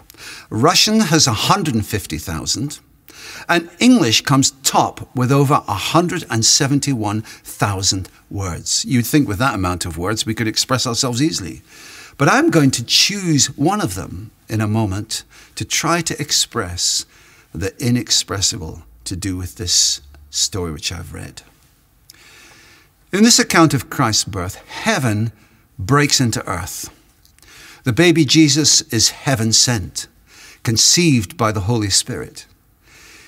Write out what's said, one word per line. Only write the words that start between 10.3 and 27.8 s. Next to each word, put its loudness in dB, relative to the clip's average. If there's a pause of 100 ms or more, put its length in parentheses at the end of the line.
could -2
express -2
ourselves -2
easily. -4 (560)
But 4
I'm 4
going 4
to -4
choose 2 (100)
one 0
of -4
them -12 (180)
in -2
a 0
moment -2 (300)
to -8
try -2
to -6
express -4 (460)
the -6
inexpressible -2 (220)
to -8
do -6
with -10
this -2 (280)
story -4
which -8
I've -14
read. -14 (1700)
In 4
this 6
account 6
of -4
Christ's 0
birth, -8 (120)
heaven -2 (460)
breaks 2
into -2
earth. -8 (960)